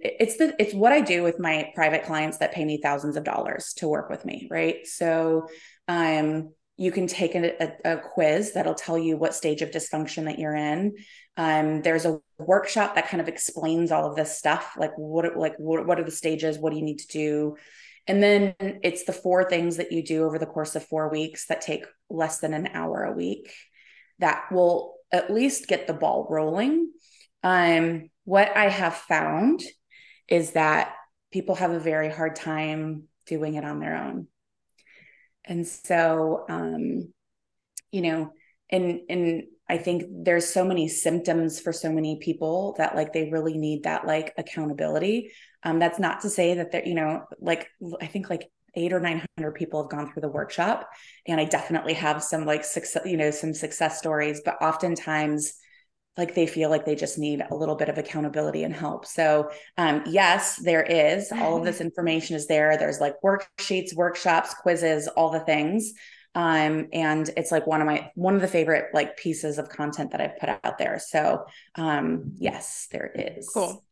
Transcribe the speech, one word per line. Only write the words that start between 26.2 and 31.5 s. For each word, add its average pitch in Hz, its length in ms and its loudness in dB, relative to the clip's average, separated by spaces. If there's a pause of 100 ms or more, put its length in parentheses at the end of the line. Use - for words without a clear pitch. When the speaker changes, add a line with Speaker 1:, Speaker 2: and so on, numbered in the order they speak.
Speaker 1:
rolling. 208 600 0 (500)
Um, 170 680 4 (160)
what 196 300 6
I 208 120 6
have 185 280 0
found 165 680 2 (640)
is 170 240 2
that 156 420 2 (380)
people 190 240 -2